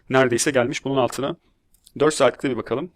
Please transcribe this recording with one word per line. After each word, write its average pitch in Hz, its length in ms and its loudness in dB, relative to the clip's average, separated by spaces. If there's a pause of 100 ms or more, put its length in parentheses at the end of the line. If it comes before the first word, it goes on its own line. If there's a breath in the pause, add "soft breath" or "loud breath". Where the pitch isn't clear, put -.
(100)
neredeyse 131 400 2
gelmiş 131 340 -2
bunun 135 120 -2
altına. 135 400 -2 (640)
Dört 151 160 2
saatlikte 135 360 2
bir 120 60 -4
bakalım. 131 400 -6